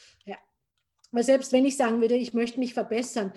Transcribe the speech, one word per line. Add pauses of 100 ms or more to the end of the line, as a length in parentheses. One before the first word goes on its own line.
(260)
Ja. (760)
Weil
selbst
wenn
ich
sagen
würde,
ich
möchte
mich
verbessern,